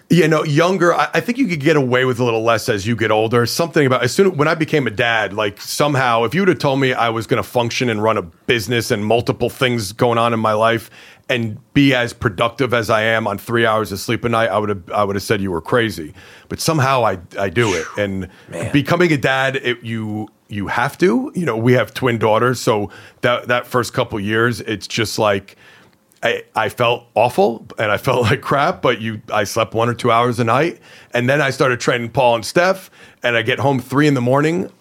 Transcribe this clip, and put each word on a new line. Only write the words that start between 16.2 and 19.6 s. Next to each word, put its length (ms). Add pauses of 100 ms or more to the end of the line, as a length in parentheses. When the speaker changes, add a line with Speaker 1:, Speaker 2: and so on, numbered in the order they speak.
Speaker 1:
But 100
somehow 460
I, 140 (180)
I 120
do 240
it. 120 (140)
And 300 (200)
Speaker 2:
Man. 240
Speaker 1:
becoming 400
a 40
dad, 400
it, 260